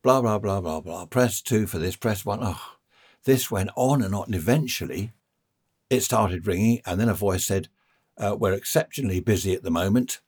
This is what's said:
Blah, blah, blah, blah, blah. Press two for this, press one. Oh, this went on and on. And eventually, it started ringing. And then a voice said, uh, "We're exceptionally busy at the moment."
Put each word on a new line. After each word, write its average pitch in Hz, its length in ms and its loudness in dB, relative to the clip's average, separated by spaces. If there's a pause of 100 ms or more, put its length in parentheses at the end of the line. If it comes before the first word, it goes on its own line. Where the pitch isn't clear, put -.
Blah, 131 180 6
blah, 107 180 2
blah, 98 220 -2
blah, 80 180 -4
blah. 85 260 -10
Press 123 360 2
two 107 260 0
for 85 120 -6
this, 90 160 -2
press 101 300 -4
one. 104 160 -4
Oh, 92 340 -8 (480)
this 131 260 2
went 98 260 -2
on 127 280 2
and 95 100 -2
on. 98 120 -4
And 104 100 -4
eventually, 98 800 -2 (760)
it 127 120 2
started 92 440 0
ringing. 104 400 2
And 90 140 -2
then 113 100 2
a 104 40 2
voice 92 320 0
said, 98 240 -2 (480)
uh, 104 200 -2
"We're 98 160 0
exceptionally 98 680 -2
busy 95 340 2
at 90 100 -4
the 92 80 -4
moment." 98 560 0